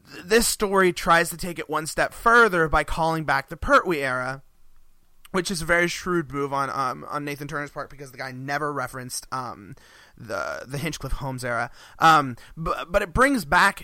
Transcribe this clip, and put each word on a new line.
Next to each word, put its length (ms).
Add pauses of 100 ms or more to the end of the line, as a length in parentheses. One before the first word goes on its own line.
(120)
Th-, 140
this 220
story 440
tries 380
to 80
take 220
it 100
one 160
step 280
further 540
by 160
calling 420
back 240
the 80
Pertwee 440
era, 400 (880)
which 200
is 100
a 40
very 220
shrewd 440
move 200
on, 200
um, 360
on 160
Nathan 240
Turner's 220
part, 220
because 200
the 60
guy 140
never 420
referenced, 580
um, 440 (420)
the, 480
the 120
Hinchcliffe 340
Holmes 320
era. 260 (300)
Um, 380 (180)
bu-, 180 (140)
but 140
it 120
brings 300
back, 400